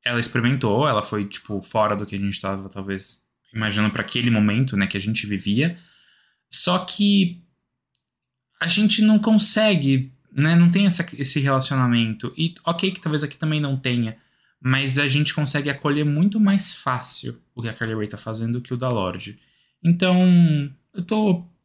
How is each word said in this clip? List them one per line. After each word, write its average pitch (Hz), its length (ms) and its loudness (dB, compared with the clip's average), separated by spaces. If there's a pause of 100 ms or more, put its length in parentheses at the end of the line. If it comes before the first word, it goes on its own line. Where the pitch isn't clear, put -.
ela 120 160 -2
experimentou, 123 640 0
ela 110 160 0
foi, 104 240 -4
tipo, 101 340 -10
fora 107 360 -2
do 101 100 -6
que - 80 -12
a 98 40 -6
gente 98 220 -4
tava, 98 280 -8
talvez, 98 560 -10 (280)
imaginando 107 400 0
pra 104 100 -6
aquele 120 280 -2
momento, 110 460 2
né, 98 100 0
que 92 100 -6
a 98 40 -4
gente 107 260 -6
vivia. 104 500 -2 (760)
Só - 280 0
que 190 640 0 (1200)
a 160 80 -4
gente 214 340 2
não 214 160 6
consegue, 202 920 2 (200)
né, 156 220 2
não 175 160 8
tem 196 160 4
essa, 175 180 0 (140)
esse 143 220 -2
relacionamento. 127 960 0
E 165 180 -2 (100)
ok 170 280 -2
que - 80 -12
talvez 151 240 -2
aqui 143 120 -10
também 156 240 -2
não 139 160 -2
tenha, 120 400 -2 (440)
mas 131 380 0
a 143 100 2
gente 147 260 0
consegue 143 340 -2
acolher 143 360 -2
muito 175 340 0
mais 196 360 2
fácil - 680 -6 (140)
o 120 80 -12
que 117 60 -6
a 113 60 -8
Carly 113 200 -6
Rae 107 140 -4
tá 107 80 -14
fazendo 113 380 -6
do 123 80 -4
que 123 100 -10
o 127 40 -4
da 127 120 -4
Lorde. 92 500 -4 (460)
Então, 180 400 2 (680)
eu 190 100 -8
tô 208 400 0 (200)